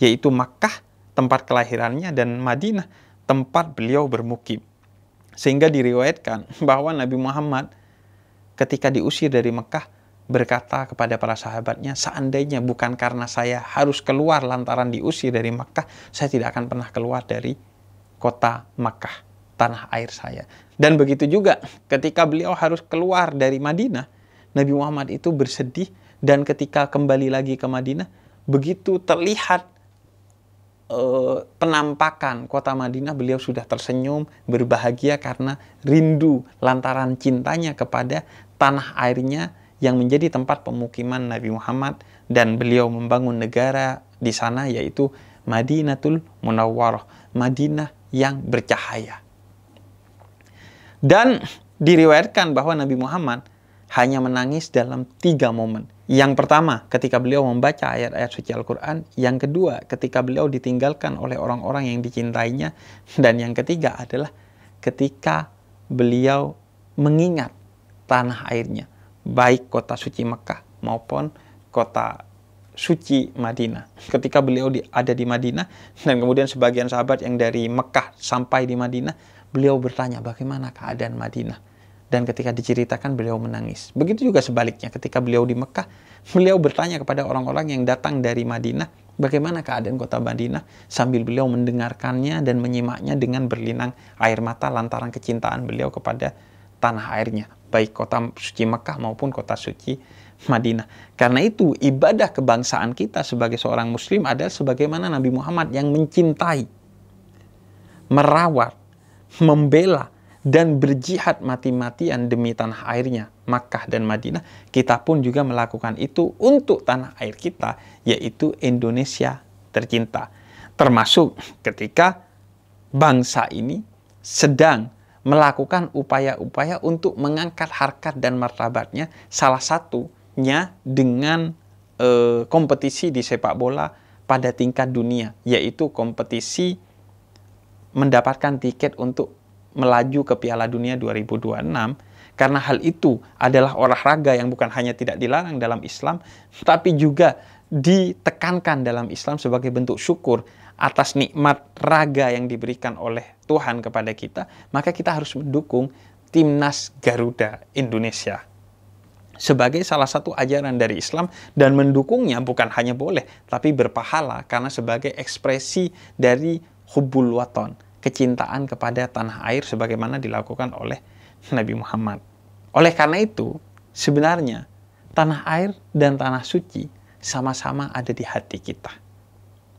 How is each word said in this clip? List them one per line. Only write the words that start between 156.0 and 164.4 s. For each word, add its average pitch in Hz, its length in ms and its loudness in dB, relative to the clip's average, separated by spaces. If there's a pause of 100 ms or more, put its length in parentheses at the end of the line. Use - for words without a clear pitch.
Timnas 147 720 2
Garuda 117 720 -2
Indonesia 113 720 -4 (880)
sebagai 131 480 2
salah 147 240 0
satu - 320 -4
ajaran 135 400 0
dari 110 240 0
Islam, 170 240 -4 (320)
dan 139 160 8
mendukungnya 139 720 4
bukan 117 320 0
hanya 120 160 0
boleh, 143 320 -4 (240)
tapi 147 240 2
berpahala 123 720 -2